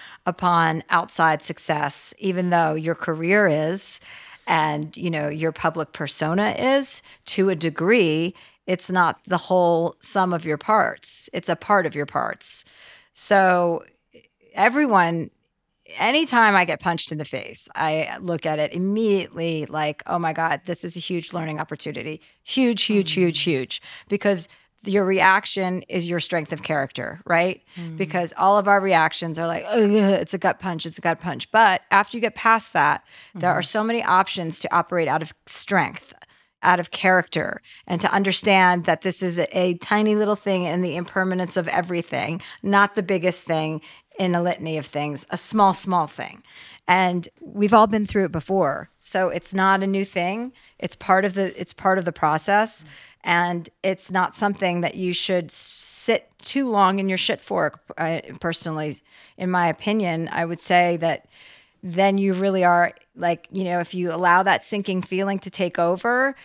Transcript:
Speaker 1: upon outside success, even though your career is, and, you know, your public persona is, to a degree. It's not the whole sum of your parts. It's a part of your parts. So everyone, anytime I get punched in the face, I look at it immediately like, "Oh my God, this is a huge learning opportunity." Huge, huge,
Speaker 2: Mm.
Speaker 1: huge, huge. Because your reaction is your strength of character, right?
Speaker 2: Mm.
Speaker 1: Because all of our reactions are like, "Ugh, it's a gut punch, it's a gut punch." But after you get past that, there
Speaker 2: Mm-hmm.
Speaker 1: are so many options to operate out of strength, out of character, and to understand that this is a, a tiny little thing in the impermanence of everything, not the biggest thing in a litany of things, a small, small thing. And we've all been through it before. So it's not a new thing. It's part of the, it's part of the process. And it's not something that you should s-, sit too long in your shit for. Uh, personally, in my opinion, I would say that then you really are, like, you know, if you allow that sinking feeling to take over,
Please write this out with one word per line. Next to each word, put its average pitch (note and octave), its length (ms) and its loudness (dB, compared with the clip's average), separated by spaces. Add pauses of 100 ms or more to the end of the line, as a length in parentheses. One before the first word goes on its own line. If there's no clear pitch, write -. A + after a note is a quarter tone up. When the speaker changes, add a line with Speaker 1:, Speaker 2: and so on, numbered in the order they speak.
(260)
Speaker 1:
upon E3+ 640 0
outside D#3+ 520 2
success, - 800 -4
even F3+ 300 -2
though E3 240 2
your D#3+ 220 -4
career F3 520 2
is, D#3 540 -2 (440)
and, D#3 520 0
you F3 120 -4
know, D3+ 200 -2
your D#3 240 -2
public D#3+ 400 -4
persona E3 580 -2
is, C4+ 500 0 (260)
to G3 220 0
a F#3 60 0
degree. E3 800 2 (320)
It's F#3 240 -4
not F3 340 2
the F3+ 120 0
whole E3+ 640 2
sum F#3 320 0
of E3+ 120 -4
your D3+ 120 -2
parts. - 760 -2
It's - 160 -4
a E3+ 60 0
part F#3+ 320 2
of - 80 -8
your D3 100 -4
parts. - 580 -6 (500)
So F3+ 720 2 (680)
everyone, G3 760 2 (680)
anytime A#3 580 4
I F3+ 100 6
get E3 140 -2
punched E3+ 320 -4
in D#3 60 -6
the D3+ 80 -8
face, - 500 -10
I D#3 440 -2
look E3+ 260 -6
at D#3 140 -2
it D3+ 140 -2
immediately F3+ 920 -2
like, D3+ 400 -6
"Oh E3+ 120 -2
my D#3+ 140 -2
God, E3 320 -2
this E3+ 180 -8
is F3 140 -10
a - 20 -8
huge E3+ 340 -8
learning D#3 260 -6
opportunity." D3+ 600 -10 (220)
Huge, A#3+ 400 0
huge, G3+ 280 2
Speaker 2:
Mm. - 40 -4
Speaker 1:
huge, F3 260 2
huge. C3+ 400 -4 (280)
Because G3+ 380 0 (360)
your G3+ 200 2
reaction F#3+ 800 2
is F3 240 -6
your F3 120 -4
strength D#3+ 340 -4
of D#3 80 -8
character, C#3+ 640 -4
right? F3 380 0 (120)
Speaker 2:
Mm. E3 220 -12
Speaker 1:
Because E3 400 -4
all G3+ 220 4
of G3 80 0
our G3+ 120 8
reactions E3 600 2
are E3+ 80 -2
like, E3 200 -4
"Ugh, G#3+ 220 4
it's G3 460 4
a - 20 -4
gut F3 220 0
punch, E3+ 260 -6
it's D#3+ 140 -10
a - 20 -16
gut E3 180 0
punch." C#3 320 -8
But G#3+ 380 6
after G3+ 260 2
you A3+ 60 -8
get A3 140 -2
past A3+ 380 2
that, D3 300 2 (300)
there F3 160 0
Speaker 2:
Mm-hmm. - 100 2
Speaker 1:
are F3 40 -2
so G#3+ 200 -2
many A3+ 200 -2
options F3+ 560 0
to - 160 -8
operate E3+ 320 0
out D#3 160 0
of D#3 100 -12 (140)
strength, - 640 -2 (480)
out F3+ 180 4
of E3+ 120 -8
character, - 720 0 (240)
and E3+ 140 -2
to - 100 0
understand F#3 720 4
that E3 160 2
this F#3+ 220 -4
is E3+ 160 -2
a, - 180 -2
a F3+ 180 2
tiny G#3+ 400 0
little G#3 200 2
thing F#3 300 -2
in F3 180 0
the D#3+ 120 -4
impermanence F#3 640 -4
of E3 100 -2
everything, E3+ 720 -4 (220)
not G3 320 2
the G#3 100 -2
biggest F3+ 400 -2
thing D#3 380 -2 (380)
in F3+ 160 0
a E3+ 60 0
litany E3 360 -4
of D3 80 -6
things, D3 460 -8
a E3 60 -4
small, G3 360 2
small F3+ 340 -2
thing. - 360 -14 (440)
And F3+ 400 2 (140)
we've G#3 320 0
all A3 140 8
been G#3+ 180 -2
through G3 200 0
it D3+ 60 -4
before. D#3+ 580 -2 (100)
So F#3 300 -2
it's - 240 -6
not F#3+ 300 4
a G3 40 -2
new G3 180 -2
thing. G3 480 -6 (260)
It's - 160 -10
part F#3+ 300 2
of F#3 80 -2
the, F#3+ 260 -4
it's - 140 -10
part F#3+ 240 2
of F3+ 80 -2
the F3 80 -2
process. F3+ 720 0 (400)
And F3 420 0 (160)
it's F#3+ 280 -4
not F#3 240 0
something F#3+ 460 0
that E3+ 140 -2
you F3+ 160 -2
should F3 340 -2
s-, - 100 -16
sit - 720 -4 (140)
too C4+ 260 -2
long G3 300 4
in F#3+ 100 0
your F#3 80 0
shit - 240 -2
for. E3+ 320 -2 (240)
Uh, D#3+ 240 -4 (180)
personally, D#3+ 600 -6 (380)
in F#3 140 -4
my F3 160 2
opinion, E3+ 640 -2
I E3+ 140 -2
would E3 140 -6
say F3 380 4
that D#3+ 280 -2 (580)
then G3 360 2
you G3 160 2
really F#3+ 280 0
are, F3 300 4 (220)
like, E3+ 360 -4
you F#3+ 120 -4
know, F3 160 -2
if E3+ 160 -6
you F3 180 -4
allow F3+ 300 4
that F#3+ 200 2
sinking F#3+ 380 -4
feeling G3 380 -2
to F#3+ 100 -14
take F3+ 300 -4
over, A#3 640 0